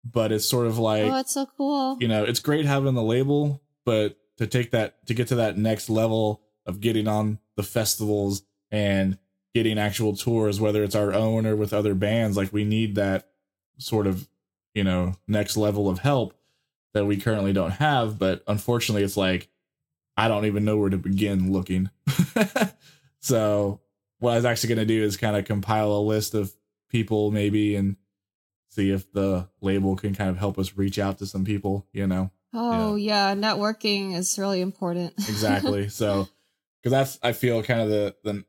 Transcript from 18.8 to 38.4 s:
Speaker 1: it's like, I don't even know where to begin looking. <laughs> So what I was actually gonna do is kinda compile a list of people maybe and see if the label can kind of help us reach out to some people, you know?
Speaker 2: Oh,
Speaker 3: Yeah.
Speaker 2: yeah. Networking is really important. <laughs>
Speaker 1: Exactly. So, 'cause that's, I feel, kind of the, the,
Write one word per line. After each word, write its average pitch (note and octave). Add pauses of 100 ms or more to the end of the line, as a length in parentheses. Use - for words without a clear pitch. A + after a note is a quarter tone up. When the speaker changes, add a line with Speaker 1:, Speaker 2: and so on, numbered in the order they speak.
Speaker 1:
it's F#2+
like, F#2 (680)
I A2
don't G#2+
even G#2
know G#2+
where G2
to F#2+
begin F#2+
looking. F#2 (160)
<laughs> - (920)
So G#2 (380)
what A#2+
I A#2
was A#2+
actually A#2
gonna A2
do A2
is G2+
kinda G#2
compile G#2+
a G#2
list G#2+
of G2+ (360)
people G#2+
maybe G#2
and G2 (760)
see G2
if F#2+
the F#2+ (120)
label F#2+
can G2+
kind F#2+
of F2+
help G2
us F#2+
reach G2
out G2
to G2
some F#2+
people, G2
you G2+
know? F#2 (220)
Speaker 2:
Oh, A3+
Speaker 3:
Yeah. G3+
Speaker 2:
yeah. G3+
Networking G3+
is F#3
really G3
important. F3+
<laughs> -
Speaker 1:
Exactly. G#2
So, G2+ (540)
'cause A#2
that's, C3
I A#2+
feel, A#2
kind A#2
of G#2+
the, G#2
the, G2+